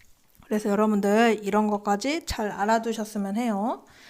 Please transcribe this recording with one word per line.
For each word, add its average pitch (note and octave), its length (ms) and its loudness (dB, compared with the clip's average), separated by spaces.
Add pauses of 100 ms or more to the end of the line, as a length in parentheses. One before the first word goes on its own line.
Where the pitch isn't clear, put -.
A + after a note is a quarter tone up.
(460)
그래서 G#3+ 240 -2
여러분들 G#3 720 4
이런 G#3 260 2
것까지 G#3 580 -2
잘 G#3+ 260 -4
알아두셨으면 G#3+ 880 -2
해요. A#3 460 -2 (260)